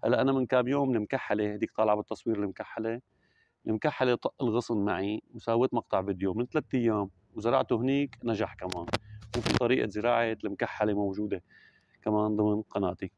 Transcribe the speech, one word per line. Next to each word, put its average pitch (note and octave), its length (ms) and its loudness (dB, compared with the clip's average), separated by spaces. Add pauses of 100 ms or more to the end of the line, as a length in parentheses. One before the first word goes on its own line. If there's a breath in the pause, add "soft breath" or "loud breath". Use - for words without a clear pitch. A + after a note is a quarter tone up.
هلأ A#2 180 2
أنا C3+ 100 2
من C3 140 0
كام B2 220 2
يوم C3+ 280 2
المكحلة، G#2 560 -2
هديك G#2 240 -2
طالعة G#2+ 200 4
بالتصوير G#2+ 400 -2
المكحلة، A2 640 -4 (680)
المكحلة C3 480 0
طق - 280 -2
الغصن A#2 420 0
معي G2+ 380 -2 (120)
وساويت A#2 400 2
مقطع G#2+ 280 0
فيديو F#2+ 320 0
من A#2+ 120 -2
ثلاثة C3+ 320 -2
أيام G#2+ 320 2 (240)
وزرعته A#2+ 420 2
هنيك C3+ 480 0
نجح A2 300 -2
كمان. F2+ 320 -8 (500 loud breath)
وفي - 220 2
طريقة B2 300 2
زراعة A2+ 560 0
المكحلة G#2+ 500 -2
موجودة G2+ 480 -2 (600 soft breath)
كمان G#2+ 340 2
ضمن G#2+ 260 2
قناتي. F#2+ 560 -4